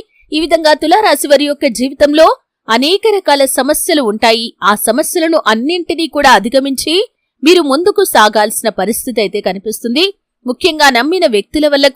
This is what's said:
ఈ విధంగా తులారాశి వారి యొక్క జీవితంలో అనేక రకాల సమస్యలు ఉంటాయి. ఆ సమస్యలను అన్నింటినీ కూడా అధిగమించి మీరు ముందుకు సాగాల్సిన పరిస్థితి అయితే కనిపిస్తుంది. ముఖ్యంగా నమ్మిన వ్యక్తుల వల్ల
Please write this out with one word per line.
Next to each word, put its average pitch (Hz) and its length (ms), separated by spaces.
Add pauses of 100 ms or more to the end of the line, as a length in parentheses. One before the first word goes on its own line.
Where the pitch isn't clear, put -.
(360)
ఈ 302 100
విధంగా 311 280
తులారాశి 330 540
వారి 285 240
యొక్క 294 140 (140)
జీవితంలో 294 480 (480)
అనేక 294 260 (140)
రకాల 285 300 (120)
సమస్యలు 294 440 (100)
ఉంటాయి. 226 440 (140)
ఆ - 20 (160)
సమస్యలను 320 500 (140)
అన్నింటినీ 311 540 (100)
కూడా 285 240
అధిగమించి 269 560 (500)
మీరు 349 240
ముందుకు 359 340 (100)
సాగాల్సిన 214 560 (100)
పరిస్థితి 214 420
అయితే 202 200
కనిపిస్తుంది. 214 600 (460)
ముఖ్యంగా 302 480
నమ్మిన 330 280 (100)
వ్యక్తుల 285 320
వల్ల 285 280